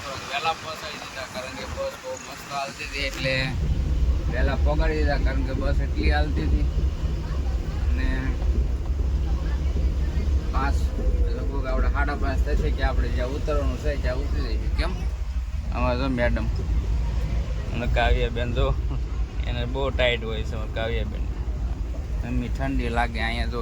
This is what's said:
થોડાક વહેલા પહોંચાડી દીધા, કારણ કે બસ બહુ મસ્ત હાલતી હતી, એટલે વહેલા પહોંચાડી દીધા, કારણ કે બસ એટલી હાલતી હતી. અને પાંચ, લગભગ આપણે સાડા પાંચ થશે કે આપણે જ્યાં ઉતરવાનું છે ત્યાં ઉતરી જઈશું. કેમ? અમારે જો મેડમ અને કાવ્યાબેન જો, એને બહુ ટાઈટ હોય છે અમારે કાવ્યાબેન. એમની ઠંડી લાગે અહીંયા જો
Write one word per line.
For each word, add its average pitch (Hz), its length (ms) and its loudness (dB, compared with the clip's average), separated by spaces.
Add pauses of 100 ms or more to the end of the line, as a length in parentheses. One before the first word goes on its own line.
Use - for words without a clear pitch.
થોડાક 135 300 -10
વહેલા 160 300 -2
પહોંચાડી 156 420 -10
દીધા, 131 300 -10
કારણ 131 260 -8
કે 131 60 -8 (100)
બસ 539 260 -6
બહુ 523 100 -10 (140)
મસ્ત - 300 -14
હાલતી 139 340 -6
હતી, 139 200 -4
એટલે 131 240 0 (1000)
વહેલા - 320 2
પહોંચાડી 156 340 4
દીધા, 151 260 4
કારણ 131 220 2
કે 135 140 -2
બસ 139 240 4
એટલી 151 300 2
હાલતી 147 340 2
હતી. 151 180 2 (1200)
અને 131 200 2 (2500)
પાંચ, - 240 2 (600)
લગભગ 135 340 -2
આપણે - 240 4
સાડા - 280 2
પાંચ 131 220 2
થશે 147 320 2
કે - 140 2
આપણે 127 260 2
જ્યાં 127 220 0
ઉતરવાનું 139 440 2
છે 147 220 0
ત્યાં 156 180 0
ઉતરી - 240 0
જઈશું. - 320 0
કેમ? - 140 2 (800)
અમારે 123 280 2
જો 135 60 0 (120)
મેડમ 117 280 2 (1300)
અને 117 140 -2 (100)
કાવ્યાબેન 120 600 2
જો, 127 80 4 (840)
એને 123 140 -2 (140)
બહુ 135 160 0
ટાઈટ 120 380 2
હોય 110 200 -2
છે 117 60 -4
અમારે 110 240 -6
કાવ્યાબેન. 113 440 -2 (1040)
એમની 123 300 -2
ઠંડી 131 400 0
લાગે 117 260 0
અહીંયા 113 300 -2
જો 120 80 -2